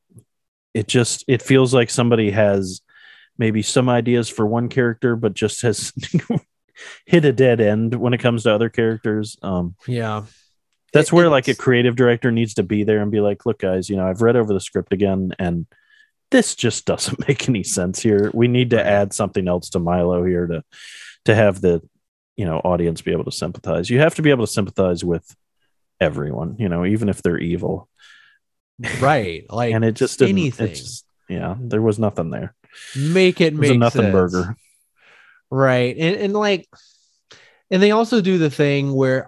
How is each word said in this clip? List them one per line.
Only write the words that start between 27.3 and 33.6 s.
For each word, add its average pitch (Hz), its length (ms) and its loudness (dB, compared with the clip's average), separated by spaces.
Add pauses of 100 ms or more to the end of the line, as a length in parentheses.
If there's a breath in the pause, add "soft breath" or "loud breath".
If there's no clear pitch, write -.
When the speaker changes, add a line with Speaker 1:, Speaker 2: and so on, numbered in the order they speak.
Speaker 1:
evil. 87 500 -6 (1120 soft breath)
Speaker 2:
Right. 117 460 0
Speaker 1:
<laughs> - 40 -20
Speaker 2:
Like, 117 240 -2
Speaker 1:
And 113 120 0
it 110 80 0
just - 240 -2
didn't, 190 180 4
it 190 60 2
Speaker 2:
anything. 120 320 -4
Speaker 1:
just, - 320 -16 (200)
yeah, 90 320 -8
there 110 220 -4
was 110 180 2
nothing 98 300 -2
there. - 260 -10 (400 loud breath)
Speaker 2:
Make 175 460 2
it 156 140 2
Speaker 1:
It 156 40 -6
was 147 120 4